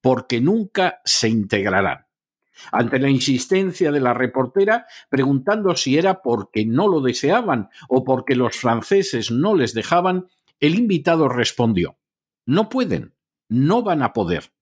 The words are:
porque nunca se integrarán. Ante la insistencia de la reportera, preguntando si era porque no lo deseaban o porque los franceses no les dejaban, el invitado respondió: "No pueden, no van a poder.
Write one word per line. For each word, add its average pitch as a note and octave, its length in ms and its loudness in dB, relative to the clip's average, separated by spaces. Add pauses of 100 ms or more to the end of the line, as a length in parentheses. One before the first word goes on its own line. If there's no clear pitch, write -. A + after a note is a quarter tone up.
porque B2 400 0
nunca F#3+ 640 0
se - 240 0
integrarán. G2 760 -2 (680)
Ante A#2+ 260 0
la C#3 100 2
insistencia D3 800 0
de D3 100 0
la B2 120 0
reportera, C3 720 0 (240)
preguntando C#3+ 680 0
si C3+ 200 0
era F#3 240 0
porque A2 460 -2
no C#3+ 220 0
lo E3 120 2
deseaban C#3 720 0 (180)
o B2+ 160 2
porque B2+ 300 0
los B2 200 0
franceses A#2+ 760 -2
no D3 240 0
les C3 180 2
dejaban, F3 540 0 (340)
el D3+ 140 2
invitado E3+ 560 2
respondió: A2+ 680 0 (480)
"No G3 240 0
pueden, F#3 460 -4 (340)
no D3 340 2
van E3+ 200 -2
a A#2 100 -2
poder. F2 500 -4